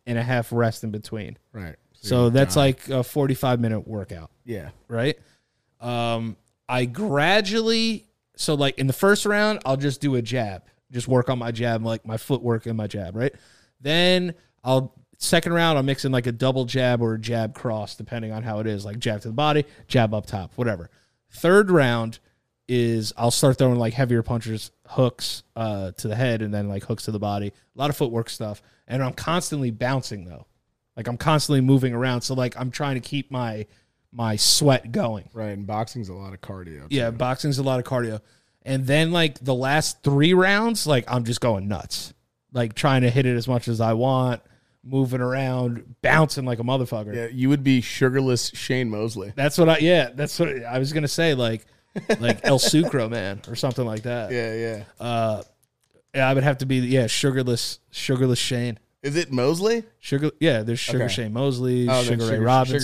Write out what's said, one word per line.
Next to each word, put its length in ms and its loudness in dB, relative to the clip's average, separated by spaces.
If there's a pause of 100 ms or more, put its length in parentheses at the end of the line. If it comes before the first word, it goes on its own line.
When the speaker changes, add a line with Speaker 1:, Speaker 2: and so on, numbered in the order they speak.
Speaker 1:
and 120 -4
a 60 -2
half 280 -2
rest 320 0
in 60 -6
between. 480 -10 (160)
Speaker 2:
Right. 220 -12 (180)
Speaker 1:
So 300 0
Speaker 2:
you're 80 6
Speaker 1:
that's 240 4
Speaker 2:
done. 100 4
Speaker 1:
like 240 -2
a 140 0
forty-five 560 0
minute 280 -2
workout. 440 -10 (120)
Speaker 2:
Yeah. 280 -12 (180)
Speaker 1:
Right? 280 -2 (640)
Um, 560 -4 (320)
I 180 0
gradually, 1200 0 (300)
so, 200 -2
like, 220 0
in 100 0
the 60 2
first 320 2
round, 400 2
I'll 120 2
just 240 -2
do 140 2
a 60 2
jab. 420 -4 (280)
Just 160 -8
work 220 4
on 100 0
my 120 -4
jab, 340 -2
like, 200 -4
my 120 -6
footwork 480 -2
and 120 -4
my 100 -4
jab, 280 -8
right? 180 -2 (480)
Then 520 2 (300)
I'll, 300 2 (240)
second 360 0
round, 240 4
I'll 60 2
mix 220 -2
in, 60 0
like, 160 0
a 40 0
double 340 0
jab 360 2
or 120 2
a 60 -4
jab 340 -4
cross, 420 -6
depending 360 -10
on 120 -8
how 160 -6
it 80 -4
is. 180 -4
Like, 140 -10
jab 220 -4
to 80 -10
the 40 -8
body, 320 2 (220)
jab 260 4
up 120 -4
top, 300 -8
whatever. 340 -4 (420)
Third 380 4
round 500 4 (480)
is 500 0
I'll 140 2
start 260 4
throwing, 200 4
like, 160 0
heavier 300 2
punches, 480 -6 (160)
hooks, 560 -2 (120)
uh, 360 -4
to 160 -8
the 80 -4
head, 260 0
and 120 -4
then, 140 -2
like, 180 -6
hooks 200 -6
to 60 -6
the 80 -4
body. 280 -4
A 320 -16
lot 100 0
of 80 -4
footwork 320 -2
stuff. 320 -10 (260)
And 160 -2
I'm 100 -4
constantly 580 -2
bouncing, 540 -4
though. 220 -18 (500)
Like, 100 -8
I'm 100 -4
constantly 440 2
moving 320 4
around. 280 -2
So, 120 -4
like, 260 -2
I'm 120 -6
trying 240 -4
to 120 -6
keep 220 -6
my, 380 -6 (440)
my 260 -2
sweat 560 4
going. 400 -4
Speaker 2:
Right, 160 -6
and 180 -8
boxing's 420 -6
a 40 -12
lot 200 -14
of 80 -18
cardio, 480 -14
Speaker 1:
Yeah, 220 0
Speaker 2:
too. 60 -8
Speaker 1:
boxing's 400 -2
a 60 -2
lot 160 0
of 60 -4
cardio. 360 -4 (420)
And 240 -4
then, 240 2
like, 320 0
the 100 0
last 480 0
three 320 4
rounds, 540 2
like, 200 2
I'm 180 -2
just 160 -2
going 260 0
nuts. 460 -8 (380)
Like, 220 -2
trying 280 4
to 100 4
hit 160 4
it 80 2
as 120 -2
much 200 0
as 140 0
I 120 4
want, 480 2 (420)
moving 380 0
around, 800 -2
bouncing 440 2
like 140 -2
a 40 -4
motherfucker. 500 -2
Speaker 2:
Yeah, 140 -6
you 220 0
would 140 2
be 180 4
sugarless 720 0
Shane 340 -2
Mosley. 460 -6
Speaker 1:
That's 240 0
what 100 8
I, 100 6
yeah, 360 6
that's 240 -4
what 240 -2
I 160 -4
was 140 -2
gonna 140 0
say. 280 2
Like, 300 -2 (540)
like 240 0
El 160 4
Sucro 500 2
Man 380 -6
or 80 -10
something 300 -2
like 180 -6
that. 280 -6
Speaker 2:
Yeah, 220 -2
yeah. 300 -6 (220)
Speaker 1:
Uh, 380 0 (720)
yeah, 160 4
I 40 4
would 100 2
have 160 2
to 60 -6
be, 120 2
yeah, 300 2
sugarless, 720 0 (120)
sugarless 480 2
Shane. 400 -4 (240)
Speaker 2:
Is 120 -4
it 160 -2
Mosley? 520 2 (160)
Speaker 1:
Sugar, 400 -2
yeah, 240 2
there's 160 -2
Sugar 240 -2
Speaker 2:
Okay. 100 -2
Speaker 1:
Shane 200 -4
Mosley, 540 0
Speaker 2:
Oh, 160 2
then 160 0
Speaker 1:
Sugar 60 -2
Ray 60 0
Speaker 2:
Sugar, 120 2
Speaker 1:
Robinson, 400 4